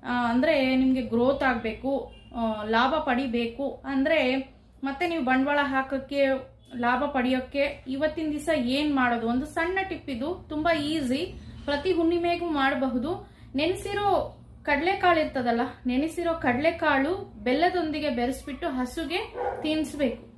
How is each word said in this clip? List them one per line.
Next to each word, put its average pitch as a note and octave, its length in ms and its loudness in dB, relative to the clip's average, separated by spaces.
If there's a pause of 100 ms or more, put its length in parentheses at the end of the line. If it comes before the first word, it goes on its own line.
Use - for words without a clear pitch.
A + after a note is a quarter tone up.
ಆ, A#3+ 260 0
ಅಂದ್ರೆ C4 460 4
ನಿಮ್ಗೆ C4 260 4
ಗ್ರೋತ್ A#3+ 400 2
ಆಗ್ಬೇಕು, B3 680 -2 (240)
ಆ, A3 260 -2
ಲಾಭ A3+ 320 2
ಪಡಿಬೇಕು B3+ 880 -2
ಅಂದ್ರೆ C4+ 520 2 (480)
ಮತ್ತೆ C#4 220 -2
ನೀವು E4 180 0
ಬಂಡವಾಳ C4+ 380 2
ಹಾಕಕ್ಕೆ, C4+ 640 0 (500)
ಲಾಭ A#3+ 280 2
ಪಡೆಯೋಕ್ಕೆ C4 840 -2
ಇವತ್ತಿನ D4+ 420 -2
ದಿವಸ D4 240 -4
ಏನ್ C#4+ 400 0
ಮಾಡೋದು? A#3+ 340 2
ಒಂದು B3+ 180 0
ಸಣ್ಣ F4 320 -2 (100)
ಟಿಪ್ D#4+ 220 -8
ಇದು, C#4+ 380 -6
ತುಂಬಾ D#4+ 300 0
ಈಸಿ, D4 640 -2 (240)
ಪ್ರತಿ C#4+ 280 0
ಹುಣ್ಣಿಮೆಗೂ E4+ 540 2
ಮಾಡಬಹುದು. C4+ 840 0 (240)
ನೆನೆಸಿರೋ G4 840 0 (240)
ಕಡಲೆಕಾಳು E4+ 580 2
ಇರ್ತದಲ್ಲ, A#3+ 400 0 (260)
ನೆನೆಸಿರೋ D#4+ 480 0
ಕಡಲೆಕಾಳು D4+ 800 2 (280)
ಬೆಲ್ಲದೊಂದಿಗೆ D4+ 680 2
ಬೆರೆಸ್ಬಿಟ್ಟು C4 580 -4
ಹಸುಗೆ C#4 500 -4 (440)
ತಿನ್ನಿಸ್ಬೇಕು. D4 600 -2 (160)